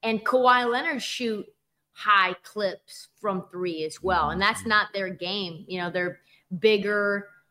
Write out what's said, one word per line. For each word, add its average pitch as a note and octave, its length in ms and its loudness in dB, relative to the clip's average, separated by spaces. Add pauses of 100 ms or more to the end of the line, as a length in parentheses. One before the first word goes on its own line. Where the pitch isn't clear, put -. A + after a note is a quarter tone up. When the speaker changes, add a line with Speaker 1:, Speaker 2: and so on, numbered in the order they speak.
Speaker 1:
and A3 220 -2
Kawhi B3 460 4
Leonard C4+ 320 -2
shoot A3 440 -6 (460)
high F#3+ 500 2
clips - 680 -8 (120)
from F#3+ 300 -4
three F3 340 -4
as - 180 -10
well. F3 280 2
And F3 100 -2
that's G#3+ 200 2
Speaker 2:
Mm-hmm. - 80 -8
Speaker 1:
not G#3+ 240 4
their G3 160 -4
game. F3+ 580 -6
You F3+ 140 -6
know, F3 100 -4
they're F3+ 300 -4 (380)
bigger G3+ 720 2 (220)